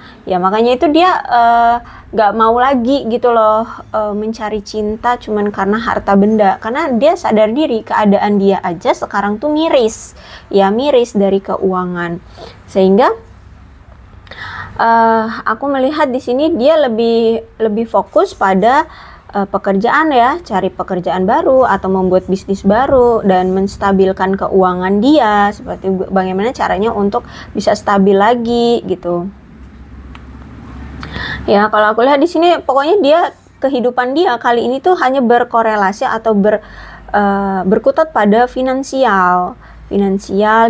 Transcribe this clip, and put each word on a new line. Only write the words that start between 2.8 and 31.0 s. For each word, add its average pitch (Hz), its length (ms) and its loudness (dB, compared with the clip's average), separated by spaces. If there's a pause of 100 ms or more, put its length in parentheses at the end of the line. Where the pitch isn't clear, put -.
gitu 240 240 0
loh, 220 320 2 (240)
eh, 214 240 -4
mencari 214 480 -6
cinta 220 560 -4
cuman 208 320 -4
karena 202 320 -2
harta - 320 -2
benda. 208 480 2
Karena 269 300 -4
dia 294 260 2
sadar 214 320 2
diri 240 320 -2
keadaan 208 560 2
dia 196 240 2
aja 185 320 -2
sekarang 208 480 -4
tuh 294 80 -2
miris. 302 640 0 (400)
Ya 190 160 4
miris 240 480 2
dari 196 240 0
keuangan. 180 800 -4 (480)
Sehingga 208 580 2 (1500)
eh, 226 480 2 (160)
aku 220 240 -4
melihat 285 400 0
di 254 160 -4
sini 285 320 0
dia 294 240 2
lebih, 226 640 0 (160)
lebih 220 320 -2
fokus 311 400 0
pada, 233 560 2 (480)
eh, 202 80 -2
pekerjaan 220 720 0
ya, 254 240 2
cari 190 320 -4
pekerjaan 185 560 -4
baru 262 400 2
atau - 240 0
membuat 185 400 0
bisnis 196 320 -4
baru 240 640 2
dan 185 240 2
menstabilkan 190 880 0
keuangan 185 640 0
dia, 214 480 2
seperti 180 400 -8
b-, 185 240 -4
bagaimana 190 400 -2
caranya 185 400 -2
untuk 202 320 -2 (320)
bisa - 160 0
stabil 202 400 2
lagi 233 720 0
gitu. 175 400 -4 (2250)